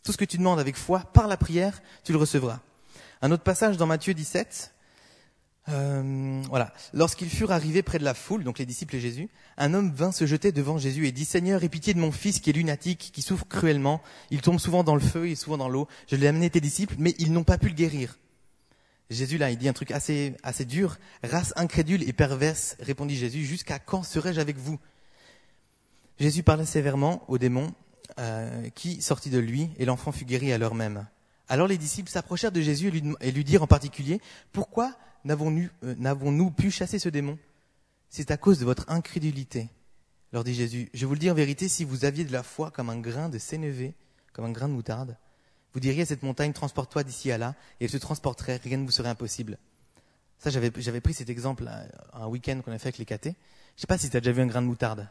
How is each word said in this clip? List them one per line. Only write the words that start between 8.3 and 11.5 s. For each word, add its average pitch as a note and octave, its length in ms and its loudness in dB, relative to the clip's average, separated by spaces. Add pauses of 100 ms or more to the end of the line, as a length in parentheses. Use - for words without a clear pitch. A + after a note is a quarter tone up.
donc B2 140 -4
les C3+ 80 -4
disciples C3 300 -8
et B2+ 40 -2
Jésus, B2 300 -6 (280)
un C#3+ 180 2
homme G3 160 2
vint D#3+ 200 0
se E3 140 0
jeter D#3 260 2
devant D3 280 0
Jésus C3+ 260 0
et C3 60 2
dit, « C3 140 -6
Seigneur, F3+ 380 2